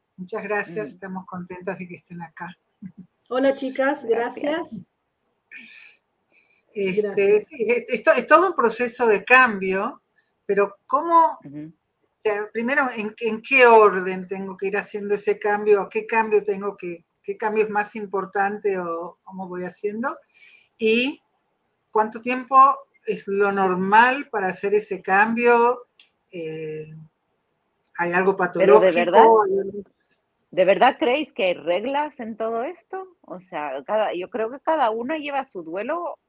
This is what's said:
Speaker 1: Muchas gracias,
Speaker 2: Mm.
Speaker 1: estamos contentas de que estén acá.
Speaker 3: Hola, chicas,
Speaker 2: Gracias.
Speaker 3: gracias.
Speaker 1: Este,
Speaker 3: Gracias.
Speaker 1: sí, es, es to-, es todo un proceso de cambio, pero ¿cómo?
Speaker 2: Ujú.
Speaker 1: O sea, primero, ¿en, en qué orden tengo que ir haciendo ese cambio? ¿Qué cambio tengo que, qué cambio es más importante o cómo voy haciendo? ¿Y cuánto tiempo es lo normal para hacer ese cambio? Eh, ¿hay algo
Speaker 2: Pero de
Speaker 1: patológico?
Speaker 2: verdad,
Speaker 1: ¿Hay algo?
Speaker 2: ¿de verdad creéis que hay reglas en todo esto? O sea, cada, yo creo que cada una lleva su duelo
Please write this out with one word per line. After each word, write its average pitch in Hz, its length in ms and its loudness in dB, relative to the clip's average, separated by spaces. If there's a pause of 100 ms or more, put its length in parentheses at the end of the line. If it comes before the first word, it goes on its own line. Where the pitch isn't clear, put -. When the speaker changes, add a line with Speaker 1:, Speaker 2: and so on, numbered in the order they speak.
(160)
Speaker 1:
Muchas 190 280 -10
gracias, 208 460 -6
Speaker 2:
Mm. - 40 -18
Speaker 1:
estamos 190 320 -12
contentas 185 520 -10
de 185 100 -14
que 175 80 -18
estén 175 260 -18
acá. 170 360 -16 (680)
Speaker 3:
Hola, 269 280 0
chicas, 269 500 -4
Speaker 2:
Gracias. 247 540 -2 (100)
Speaker 3:
gracias. 202 120 -14 (1900)
Speaker 1:
Este, 196 280 -2
Speaker 3:
Gracias. 202 440 2
Speaker 1:
sí, 262 220 -8
es, 240 220 0
es 226 140 -4
to-, 311 100 6
es 247 140 0
todo 330 200 6
un 349 80 -4
proceso 240 520 0
de 196 180 2
cambio, 214 760 2 (440)
pero 202 400 0
¿cómo? 320 580 2
Speaker 2:
Ujú. - 300 -16
Speaker 1:
O - 480 -20
sea, 208 300 -4
primero, 254 320 -2 (120)
¿en, 214 260 -8
en 220 200 -4
qué 262 240 4
orden 190 600 6
tengo 190 300 -8
que 196 100 -6
ir 202 100 -4
haciendo 202 380 -6
ese 202 240 -2
cambio? 208 500 2
¿Qué 214 160 -6
cambio 220 380 0
tengo 202 320 -6
que, 170 300 -12 (180)
qué 196 140 -10
cambio 214 260 -2
es 208 60 -4
más 208 260 -4
importante 202 840 -4
o 170 460 -8
cómo 190 240 -14
voy 180 160 -10
haciendo? 208 540 -8 (600)
¿Y 233 440 0 (720)
cuánto 220 300 -2
tiempo 254 360 -2 (480)
es 190 220 -8
lo 196 260 0
normal 202 760 2
para 196 180 -2
hacer 196 280 -4
ese 202 260 -4
cambio? 233 840 2 (460)
Eh, 160 600 -12 (1040)
¿hay 175 140 -2
algo 185 240 2
Speaker 2:
Pero 180 120 0 (320)
de 185 120 6
Speaker 1:
patológico? 160 40 -2
Speaker 2:
verdad, 175 280 4
Speaker 1:
¿Hay 427 360 4
algo? 196 240 -8 (680)
Speaker 2:
¿de 175 140 0
verdad 202 340 4
creéis 285 340 -2
que 202 120 -2
hay 180 80 0
reglas 247 680 -4
en 226 160 -12
todo 226 280 -6
esto? 370 440 -12 (140)
O - 180 -16 (100)
sea, 147 380 -8
cada, 208 260 -2
yo 180 160 -8
creo 220 220 -6
que 269 80 -14
cada 302 320 0
una 247 260 -6
lleva 277 320 -8
su 175 140 -14
duelo 220 640 -8